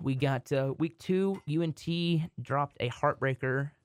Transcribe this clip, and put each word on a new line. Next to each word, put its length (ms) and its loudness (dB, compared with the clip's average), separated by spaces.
We 140 0
got, 380 0
uh, 260 0
week 220 -2
two. 460 0
U 160 0
N 100 0
T 560 0
dropped 400 -2
a 80 0
heartbreaker 840 0